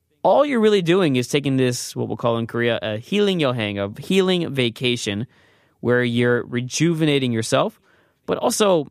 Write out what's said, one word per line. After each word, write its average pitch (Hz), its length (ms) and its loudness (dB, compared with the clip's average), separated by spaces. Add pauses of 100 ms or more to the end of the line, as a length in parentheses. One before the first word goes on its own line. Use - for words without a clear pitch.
(240)
all - 220 4
you're 277 140 0
really 214 220 4
doing 170 340 2
is 127 140 0
taking 139 280 0
this, 127 380 -2
what 120 120 -4
we'll 107 80 -6
call 117 220 -2
in 113 100 -4
Korea, 117 340 -2
a 107 160 -6
healing 196 420 -2
yohang, 120 380 -2
a 101 240 -4
healing 185 520 0
vacation, 120 720 -2 (540)
where 123 240 2
you're 120 420 0
rejuvenating 143 840 0
yourself, 131 480 -2 (480)
but - 100 -4
also 196 540 2